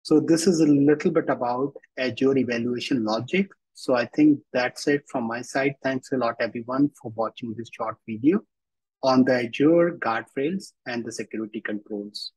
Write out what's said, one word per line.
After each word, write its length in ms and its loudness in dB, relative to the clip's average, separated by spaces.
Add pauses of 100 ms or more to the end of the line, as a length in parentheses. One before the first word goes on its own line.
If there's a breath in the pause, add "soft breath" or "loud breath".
So 180 4
this 280 2
is 120 2
a 60 4
little 460 4
bit 180 -2
about 440 -4 (240)
Azure 400 0
evaluation 680 -2
logic. 460 -2 (240)
So 220 -2
I 100 0
think 340 4 (120)
that's 360 -2
it 200 0
from 180 -6
my 160 -6
side. 420 -2
Thanks 280 -4
a 60 -2
lot, 220 0
everyone, 500 -2 (120)
for 140 -12
watching 420 -6
this 140 -12
short 260 -8 (100)
video 340 2 (640)
on 200 6
the 220 2
Azure 540 4
guardrails 760 -4 (120)
and 200 -6
the 60 -10
security 500 -8
controls. 760 -10